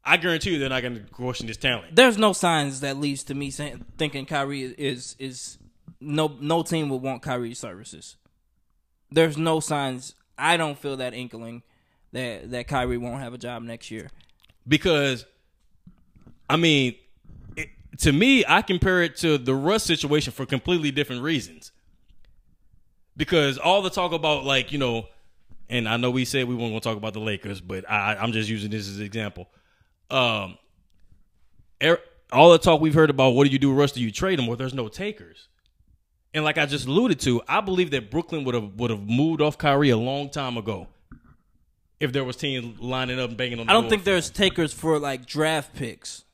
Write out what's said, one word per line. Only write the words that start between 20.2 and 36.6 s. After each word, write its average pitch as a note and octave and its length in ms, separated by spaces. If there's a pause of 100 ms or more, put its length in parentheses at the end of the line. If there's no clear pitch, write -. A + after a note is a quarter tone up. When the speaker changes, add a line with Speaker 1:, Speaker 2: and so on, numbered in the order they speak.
Speaker 1:
for C3+ 140
completely D3+ 440
different C3 320
reasons. A#2+ 500 (1400)
Because D3 420
all F#3+ 240
the F#3 80
talk F3 220
about, D3+ 320
like, C3+ 280
you D3 60
know, A#2 300 (600)
and A#2 200
I A#2 80
know B2 140
we B2+ 140
said B2+ 220
we B2 80
weren't A#2 160
gonna A2 100
talk A2+ 160
about G#2 180
the G#2+ 60
Lakers, G2+ 400
but F#2 300
I, G#2 260
I'm A2 160
just A2 160
using G#2+ 220
this G#2 180
as G2 100
an G#2 60
example. G#2 440 (640)
Um, A2 460 (1300)
er-, E3 180 (320)
all D#3 200
the E3 60
talk D#3+ 220
we've D#3 140
heard D#3 160
about, C3 200
"What C3+ 140
do C#3 60
you C3+ 80
do, C#3 140
Russ? C#3 200
Do B2+ 80
you A2+ 100
trade F#3 280
him?" A#2+ 80
Well, A#2+ 100
there's C3 160
no B2 160
takers. G3 600 (840)
And D3+ 120
like D3+ 140
I D3 80